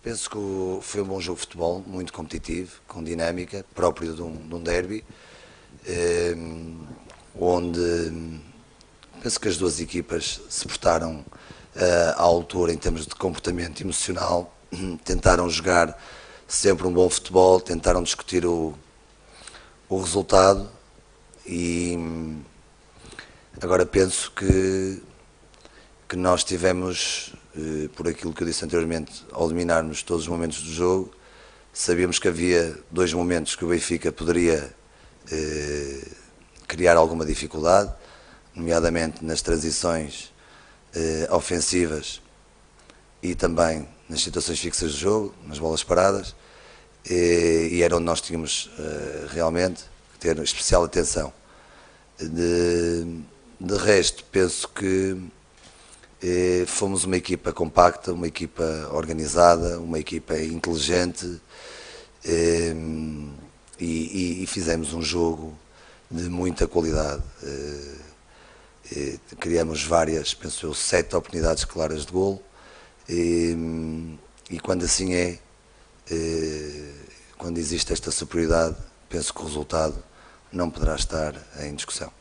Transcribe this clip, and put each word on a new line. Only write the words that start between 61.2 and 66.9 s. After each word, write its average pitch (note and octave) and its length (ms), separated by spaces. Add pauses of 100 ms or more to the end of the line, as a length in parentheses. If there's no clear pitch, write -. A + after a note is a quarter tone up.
eh, E2 500 (1040)
e, E2+ 600
e, - 40
e - 20
fizemos E2 480
um E2 80
jogo D#2+ 560 (500)
de E2+ 200
muita F2 400
qualidade. D2+ 540 (200)